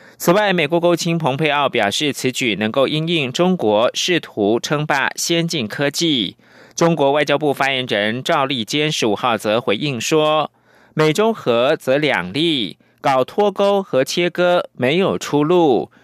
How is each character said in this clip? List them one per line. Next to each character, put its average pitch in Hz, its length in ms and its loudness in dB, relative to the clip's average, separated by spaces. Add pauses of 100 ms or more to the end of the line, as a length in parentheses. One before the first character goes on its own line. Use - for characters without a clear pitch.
(200)
此 - 120 2
外， 202 220 2
美 165 140 0
国 165 120 0
国 175 120 2
务 170 40 2
卿 170 220 -2
蓬 143 180 -2
佩 151 140 -2
奥 143 180 0
表 110 220 0
示， 139 240 -2
此 - 180 -2
举 120 280 -2
能 107 120 0
够 135 160 2
因 156 200 -2
应 151 240 -2
中 180 260 2
国 110 380 2
试 170 240 0
图 110 400 0
称 151 260 -2
霸 139 300 -2
先 170 320 -2
进 143 200 -4
科 143 220 -4
技。 139 460 -2 (400)
中 170 200 2
国 139 180 2
外 147 120 2
交 143 100 2
部 143 160 0
发 135 200 0
言 131 160 -2
人 110 340 -2
赵 151 240 0
立 131 180 -4
坚 151 280 -2
十 131 160 -2
五 101 80 2
号 120 200 0
则 107 240 0
回 110 160 0
应 139 240 -4
说， 151 520 0 (420)
美 156 180 2
中 214 220 2
合 127 420 0
则 135 220 0
两 107 340 0
利， 139 460 -2 (240)
搞 131 220 2
脱 208 280 0
钩 202 300 0
和 135 220 -2
切 175 260 -2
割 175 440 0
没 135 240 0
有 143 200 0
出 - 260 -2
路， 156 460 2 (140)